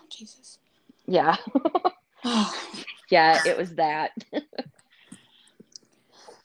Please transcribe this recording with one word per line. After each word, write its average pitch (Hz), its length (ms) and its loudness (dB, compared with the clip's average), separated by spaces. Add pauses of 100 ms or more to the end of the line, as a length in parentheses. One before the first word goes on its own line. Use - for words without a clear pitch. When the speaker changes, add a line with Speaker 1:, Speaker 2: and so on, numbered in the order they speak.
Speaker 1:
Jesus. - 480 -20 (480)
Speaker 2:
Yeah. 165 360 2
<laughs> 339 500 -2 (320)
Speaker 1:
Oh. 233 320 0 (540)
Speaker 2:
Yeah, 160 360 6
it 180 120 2
was 170 180 -6
that. 156 360 -2 (200)
<laughs> 294 120 -6 (2000)